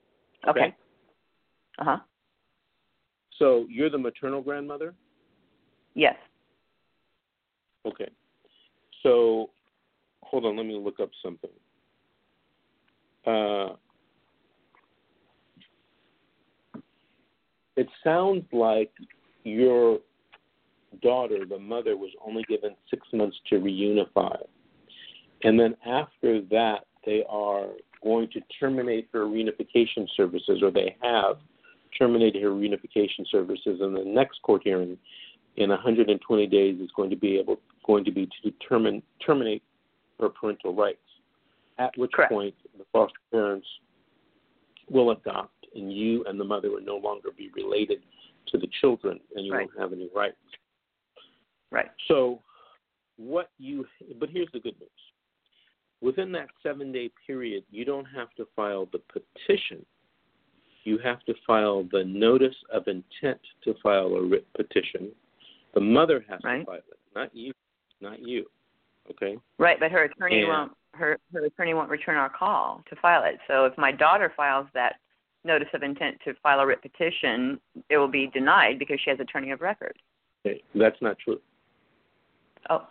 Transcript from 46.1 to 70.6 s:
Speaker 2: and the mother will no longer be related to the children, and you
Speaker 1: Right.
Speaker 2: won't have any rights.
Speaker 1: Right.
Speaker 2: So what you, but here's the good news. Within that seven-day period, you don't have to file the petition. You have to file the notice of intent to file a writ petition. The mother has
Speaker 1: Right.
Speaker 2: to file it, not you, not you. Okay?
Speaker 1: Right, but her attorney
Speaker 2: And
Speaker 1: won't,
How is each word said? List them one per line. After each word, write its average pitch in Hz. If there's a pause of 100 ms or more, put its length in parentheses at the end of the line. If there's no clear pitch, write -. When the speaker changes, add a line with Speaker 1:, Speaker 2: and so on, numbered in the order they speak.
Speaker 2:
and 101
the 101
mother 101
will 101
no 101
longer 101
be 98
related 101 (480)
to -
the - (140)
children, 113 (160)
and 98
you 98
Speaker 1:
Right. 107
Speaker 2:
won't 104
have 92
any 90
rights. 101 (1300)
Speaker 1:
Right. 113 (160)
Speaker 2:
So 127 (760)
what 143
you, 135 (340)
but 151
here's 170
the 123
good 113
news. - (1080)
Within 185
that 151 (160)
seven-day 135 (160)
period, 117
you 107
don't 135
have 131
to 113
file 101
the 87
petition. - (1000)
You 110
have 123
to 117 (120)
file 104
the 95
notice 117 (160)
of 110
intent 101 (220)
to 110 (100)
file 95
a 92
writ 92
petition. - (600)
The 101
mother 127
has 92
Speaker 1:
Right. 123
Speaker 2:
to -
file 90
it, - (140)
not 117
you, 117 (480)
not 104
you. 120 (640)
Okay? 101 (200)
Speaker 1:
Right, 165
but 160
her 170
attorney 185
Speaker 2:
And 202
Speaker 1:
won't, 156 (160)